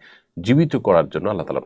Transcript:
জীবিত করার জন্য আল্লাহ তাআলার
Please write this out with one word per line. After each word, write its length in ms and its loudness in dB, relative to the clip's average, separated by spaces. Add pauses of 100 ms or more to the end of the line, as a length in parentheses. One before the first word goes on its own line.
(400)
জীবিত 360 2
করার 320 2
জন্য 200 -6
আল্লাহ 180 -6
তাআলার 200 -6